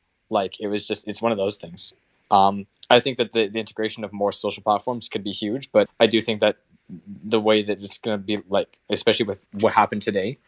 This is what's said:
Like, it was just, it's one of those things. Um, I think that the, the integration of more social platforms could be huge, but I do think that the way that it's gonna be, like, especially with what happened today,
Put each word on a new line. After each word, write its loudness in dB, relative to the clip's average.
Like, -2
it -6
was -4
just, -8
it's -8
one 0
of -2
those -2
things. -14
Um, 4
I 8
think -6
that -2
the, 2
the -6
integration -6
of -10
more 0
social -6
platforms -2
could -6
be -6
huge, -6
but 6
I 6
do 4
think -4
that 2
the 2
way 4
that -4
it's -10
gonna -4
be, -4
like, -2
especially 0
with -10
what 2
happened 2
today, -4